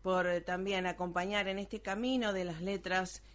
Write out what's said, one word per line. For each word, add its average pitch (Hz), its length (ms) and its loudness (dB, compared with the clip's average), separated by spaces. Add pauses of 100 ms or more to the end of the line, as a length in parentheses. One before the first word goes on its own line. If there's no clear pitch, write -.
por, 185 240 2
eh, 175 140 2
también 185 460 0
acompañar 180 600 0
en 190 100 -2
este 202 240 -6
camino 226 500 0
de 185 140 0
las 165 160 -6
letras 185 600 0 (120)